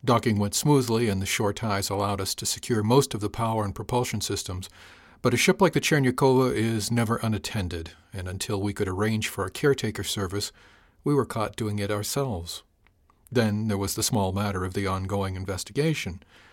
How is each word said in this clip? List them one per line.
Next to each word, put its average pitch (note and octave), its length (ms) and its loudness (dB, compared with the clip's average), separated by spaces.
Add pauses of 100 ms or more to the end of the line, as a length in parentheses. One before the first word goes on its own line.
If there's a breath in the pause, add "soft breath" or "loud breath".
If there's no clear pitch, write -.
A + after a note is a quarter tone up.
Docking A#2 320 4
went G2+ 160 0
smoothly, A#2+ 540 4
and G2 140 0
the F#2+ 40 -2
shore G2+ 280 0
ties G2+ 360 -2
allowed G2+ 300 -2
us F#2+ 160 -4
to - 100 -8
secure - 380 -2
most B2 300 4
of G#2+ 80 -4
the G#2 80 -2
power A2+ 340 -2
and G2 100 -4
propulsion A#2+ 460 -2
systems. F#2+ 500 -6 (520 loud breath)
But B2+ 120 2
a - 40 2
ship - 240 4
like F3 100 6
the D3+ 80 2
Chernyakova C3 720 4
is A2 380 0
never A#2 320 0
unattended, F#2 680 -4 (200)
and F#2 160 -8
until G2 340 -4
we G2+ 120 -2
could G2+ 160 0
arrange G#2+ 400 0
for G2 160 -4
a F#2 40 -4
caretaker A2 540 0
service, G2 480 -4 (540 soft breath)
we D3 80 2
were C#3 100 4
caught G#2+ 320 -4
doing G#2 240 -2
it G2+ 100 -2
ourselves. G#2 760 -4 (680)
Then A2 380 2
there G2+ 80 0
was G2 180 -2
the A2 80 -2
small F#2+ 300 2
matter G2 320 -2
of F#2 80 -6
the G2 140 -2
ongoing F#2+ 500 -2
investigation. G2 840 -4 (320 soft breath)